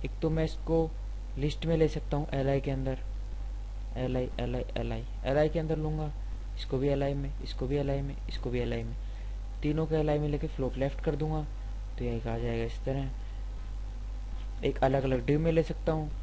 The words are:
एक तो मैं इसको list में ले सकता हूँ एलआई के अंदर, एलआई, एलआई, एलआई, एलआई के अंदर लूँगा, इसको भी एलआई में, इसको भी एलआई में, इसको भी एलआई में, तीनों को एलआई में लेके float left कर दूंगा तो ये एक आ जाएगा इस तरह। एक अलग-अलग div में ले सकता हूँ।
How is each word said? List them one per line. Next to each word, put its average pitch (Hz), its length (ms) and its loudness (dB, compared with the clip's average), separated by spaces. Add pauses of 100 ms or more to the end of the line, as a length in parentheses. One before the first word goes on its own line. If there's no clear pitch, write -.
एक 139 60 -2 (100)
तो 160 80 2
मैं 160 160 4
इसको 160 440 2 (480)
list 147 280 0
में 165 120 4
ले 160 100 8
सकता 151 300 0
हूँ 151 160 0
एलआई 139 280 4
के 139 100 0
अंदर, 131 280 0 (960)
एलआई, 127 320 0 (100)
एलआई, 120 240 0 (140)
एलआई, 117 260 -2 (220)
एलआई 151 240 4
के 165 100 0
अंदर 156 180 0
लूँगा, 156 340 -2 (460)
इसको - 200 -2
भी 139 120 4
एलआई 139 240 2
में, 139 180 -2 (120)
इसको 135 240 -4
भी 143 100 2
एलआई 139 240 2
में, 139 140 -4 (140)
इसको - 200 -2
भी 123 100 0
एलआई 117 240 0
में, 113 120 -4 (680)
तीनों 156 240 2
को 156 100 2
एलआई 151 240 4
में 151 100 2
लेके 147 180 0
float 127 300 0
left 135 260 0
कर 156 120 2
दूंगा 156 300 0 (520)
तो 127 80 -2
ये 117 100 0
एक 117 120 -2
आ 113 100 0
जाएगा 117 280 0
इस - 200 -4
तरह। 135 240 0 (1500)
एक 139 200 2
अलग-अलग 131 420 4
div 143 120 6
में 165 140 4
ले 160 120 6
सकता - 280 0
हूँ। 156 200 0 (120)